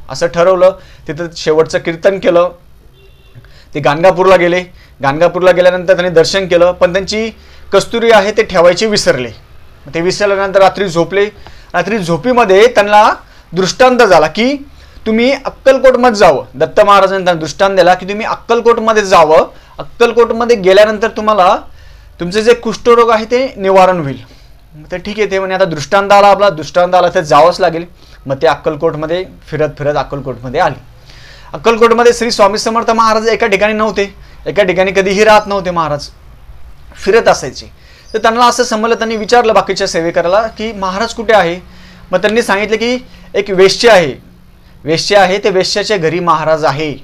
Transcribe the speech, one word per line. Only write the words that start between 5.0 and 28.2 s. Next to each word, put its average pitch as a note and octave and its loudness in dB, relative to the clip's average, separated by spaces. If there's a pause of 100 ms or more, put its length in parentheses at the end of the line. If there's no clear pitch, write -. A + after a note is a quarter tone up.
गाणगापूरला E3 2
गेल्यानंतर F3+ 2
त्यांनी F3 -2
दर्शन E3 2
केलं, F3 2
पण F3 0
त्यांची G#3 -4 (420)
कस्तुरी A3+ 0
आहे G#3 2
ते A3+ 0
ठेवायची F3+ 2
विसरले. D#3+ -2 (580)
ते D#3 -8
विसरल्यानंतर G3 -2
रात्री F#3+ 2
झोपले. E3+ -2 (500)
रात्री F#3 -2
झोपीमध्ये G3 2
त्यांना G#3 4 (500)
दृष्टांत A3+ 0
झाला F3+ 4
की A#3+ -2 (500)
तुम्ही A3+ 0
अक्कलकोटमध्ये B3+ 2
जावं. D3 2 (100)
दत्त D#3 -2
महाराजांनी G3 2
त्यांना F3 0
दृष्टांत G3 -2
दिला F3 4
की F3+ -6
तुम्ही G#3 -8
अक्कलकोटमध्ये A3+ 0
जावं, E3+ 4 (300)
अक्कलकोटमध्ये A#3 0
गेल्यानंतर G#3 2
तुम्हाला G#3+ 0 (640)
तुमचे F3+ -4
जे A#3 4
कुष्ठरोग A#3 0
आहे A3 0
ते B3 -2 (120)
निवारण F#3+ 2
होईल. C3 -10 (520)
मग D3+ -20
ते F3+ -10
ठीक G#3 -10
आहे, G3+ -2
ते F#3+ -2
म्हणे F#3 -4
आता F#3 0
दृष्टांत F#3+ -2
आला G3+ 6
आपला, G3 4
दृष्टांत F3 -2
आला F3+ 2
तर F#3 0
जावंच D#3 2
लागेल. E3+ -2 (420)